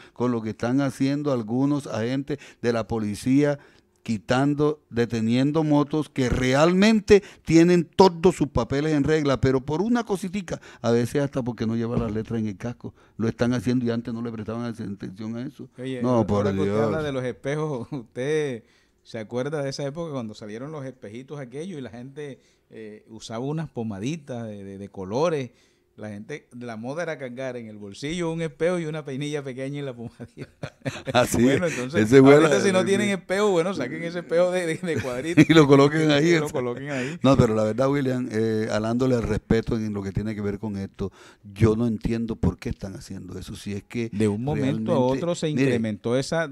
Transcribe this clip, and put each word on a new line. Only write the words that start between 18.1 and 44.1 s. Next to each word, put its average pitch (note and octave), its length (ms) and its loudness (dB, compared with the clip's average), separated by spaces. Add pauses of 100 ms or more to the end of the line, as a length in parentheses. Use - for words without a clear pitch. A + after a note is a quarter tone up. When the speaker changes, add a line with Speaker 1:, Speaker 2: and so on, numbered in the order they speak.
Speaker 2:
se - 160 -14
acuerda B2+ 420 -6
de C3+ 80 -4
esa C#3+ 160 -8
época D#3 260 -8
cuando A2 220 -8
salieron A#2 380 -12
los C#3 120 -10
espejitos C3 560 -14
aquellos D3 380 -12
y - 40 -10
la A2+ 80 -12
gente, C3+ 480 -14 (320)
eh, G#2+ 380 -18
usaba A2+ 360 -10
unas D3+ 240 -6
pomaditas A#2 800 -8
de, G#2 160 -12
de, G2 160 -14
de G2 100 -12
colores? B2+ 640 -4 (460)
La G#2+ 140 -12
gente, A2 420 -14
la A#2+ 240 -12
moda C3+ 280 -8
era D#3+ 120 -6
cargar B2+ 400 -10
en A2+ 120 -12
el G#2+ 100 -16
bolsillo D3+ 520 -6
un E3 120 -6
espejo E3 360 -2
y E3+ 60 -4
una D#3 220 -8
peinilla D3 360 -6
pequeña C3+ 360 -8
en C#3 80 -6
la B2 100 -10
pomadilla. A#2+ 500 -14 (140)
<laughs> - 540 -8
Speaker 1:
Así A#2+ 280 4
Speaker 2:
Bueno, C3 220 4
Speaker 1:
es. - 80 0
Speaker 2:
entonces, B2 320 0
Speaker 1:
Ese C3 160 10
fue C#3 140 12
Speaker 2:
ahorita D#3 220 8
Speaker 1:
la, - 40 4
Speaker 2:
si G3 100 2
no F#3 100 4
Speaker 1:
sí. F3+ 80 2
Speaker 2:
tienen G3+ 200 2
espejo, G3 420 0
bueno, F3 220 2
saquen D3+ 300 -6
ese E3+ 160 -6
espejo E3+ 320 2
de, F3+ 160 0
de, D#3+ 100 0
de D#3 240 -2
cuadrito. C3+ 400 0
Speaker 1:
<laughs> C#3 80 6
Y D#3+ 60 6
lo D#3 120 8
coloquen D3+ 440 6
ahí. D3+ 240 4
Speaker 2:
Y D#3+ 40 4
lo D3 120 -4
coloquen C3+ 400 -6
ahí. C#3 320 -6
Speaker 1:
No, - 160 6
pero A2 160 6
la A2 100 2
verdad, A2+ 240 2
William, C3 420 -2
eh, A2 400 0
alándole A#2 440 0
al A#2 80 0
respeto G#2+ 560 0
en G#2+ 160 -4
lo G2+ 80 -6
que G2 100 -8
tiene G#2+ 220 -4
que G#2 80 -8
ver G2+ 160 -4
con G#2 180 -6
esto, G2 340 -8 (440)
yo G#2+ 220 4
no A#2+ 100 0
entiendo A2+ 500 -2
por - 220 -2
qué - 100 -10
están F#2+ 260 -10
haciendo F#2+ 440 -14
eso. G2+ 180 -14
Si G#2 160 -10
es G2+ 100 -8
que A2+ 300 -8